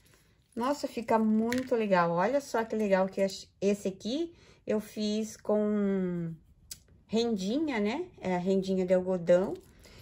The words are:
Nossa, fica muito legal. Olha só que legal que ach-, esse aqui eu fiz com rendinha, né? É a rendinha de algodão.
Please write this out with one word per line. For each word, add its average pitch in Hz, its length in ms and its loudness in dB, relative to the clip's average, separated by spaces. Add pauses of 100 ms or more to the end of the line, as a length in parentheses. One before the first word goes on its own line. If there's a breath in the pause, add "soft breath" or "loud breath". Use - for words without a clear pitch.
(560 soft breath)
Nossa, 269 320 -2
fica 226 280 0
muito 226 600 2
legal. 185 340 4
Olha 208 300 2
só 226 240 -2
que 226 100 -8
legal 196 320 2
que 190 140 -4
ach-, 196 280 -2 (120)
esse 202 260 0
aqui 262 480 -6 (320 loud breath)
eu 214 140 0
fiz 214 560 -4
com 196 960 0 (720)
rendinha, 233 720 -2
né? 233 260 -2 (160)
É 185 140 -2
a 175 40 0
rendinha 185 460 0
de 185 80 2
algodão. 185 640 2 (460 loud breath)